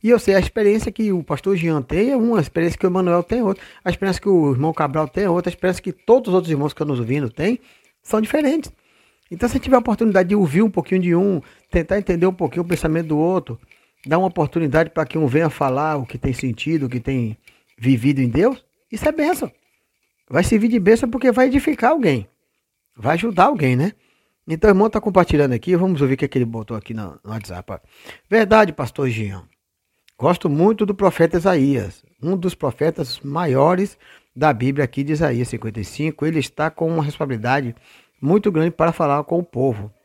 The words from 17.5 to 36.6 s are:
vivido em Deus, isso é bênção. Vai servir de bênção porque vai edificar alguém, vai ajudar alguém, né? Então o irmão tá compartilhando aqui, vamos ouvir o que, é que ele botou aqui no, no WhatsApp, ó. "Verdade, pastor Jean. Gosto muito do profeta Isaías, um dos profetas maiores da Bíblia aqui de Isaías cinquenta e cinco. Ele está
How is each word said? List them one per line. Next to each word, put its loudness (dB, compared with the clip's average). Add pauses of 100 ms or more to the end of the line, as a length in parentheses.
vivido 2
em 2
Deus, 0 (260)
isso -2
é 2
bênção. -2 (760)
Vai 2
servir 2
de 2
bênção 4
porque 0
vai 4
edificar 2
alguém, 0 (680)
vai 0
ajudar 2
alguém, 2
né? 0 (540)
Então 2
o 6
irmão 4
tá -2
compartilhando 2
aqui, 0
vamos 0
ouvir 2
o -4
que, -4
é -4
que -2
ele 2
botou -8
aqui -12
no, -10
no -16
WhatsApp, -12
ó. -10 (520)
"Verdade, 4
pastor -4
Jean. -6 (720)
Gosto 0
muito 2
do -4
profeta 2
Isaías, 0 (180)
um -2
dos -4
profetas -4
maiores 0 (360)
da 2
Bíblia 0
aqui -4
de -4
Isaías 0
cinquenta -8
e -6
cinco. -6
Ele 0
está -4